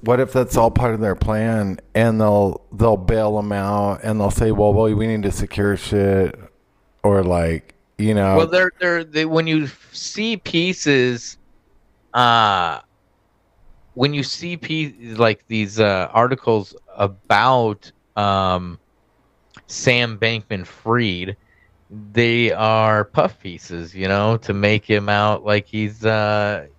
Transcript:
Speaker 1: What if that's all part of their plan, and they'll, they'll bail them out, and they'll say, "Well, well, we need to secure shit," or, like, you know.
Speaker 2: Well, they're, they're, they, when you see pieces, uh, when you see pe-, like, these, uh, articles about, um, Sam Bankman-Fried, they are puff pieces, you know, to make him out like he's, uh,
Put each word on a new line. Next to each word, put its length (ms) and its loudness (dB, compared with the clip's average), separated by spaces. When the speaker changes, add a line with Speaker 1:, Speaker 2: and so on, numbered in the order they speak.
Speaker 1:
What 200 2
if 120 -2
that's 240 0
all 140 4
part 240 0
of 60 -4
their 140 0
plan, 640 -2
and 240 2
they'll, 440 2
they'll 240 2
bail 400 0
them 160 -4
out, 500 -2
and 160 -2
they'll 120 0
say, 220 0
"Well, 200 4
well, 220 4
we 120 0
need 180 -2
to 80 0
secure 440 -2
shit," 580 2
or, 200 4
like, 520 -2
you 140 2
know. 220 2
Speaker 2:
Well, 100 4
they're, 340 2
they're, 240 0
they, 220 -2
when 200 0
you 220 -2
see 440 -6
pieces, 1000 -2
uh, 680 2
when 200 -2
you 80 -4
see 340 -10
pe-, 380 -6
like, 340 0
these, 300 -4
uh, 340 2
articles 640 0
about, 960 0
um, 640 -2
Sam 520 0
Bankman-Fried, 1160 -2
they 400 2
are 520 2
puff 360 -2
pieces, 540 -14
you 120 -6
know, 320 2
to 140 -6
make 320 0
him 240 0
out 360 0
like 220 -2
he's, 380 -6
uh, 600 -2